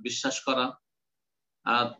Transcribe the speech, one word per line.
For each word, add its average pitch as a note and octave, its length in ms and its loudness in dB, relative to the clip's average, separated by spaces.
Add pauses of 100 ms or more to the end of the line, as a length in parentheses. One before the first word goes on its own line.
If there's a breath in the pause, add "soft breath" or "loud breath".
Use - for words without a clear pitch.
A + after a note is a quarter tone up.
বিশ্বাস B2 380 -2
করা। C3+ 380 0 (880)
আর A#2 220 4 (140)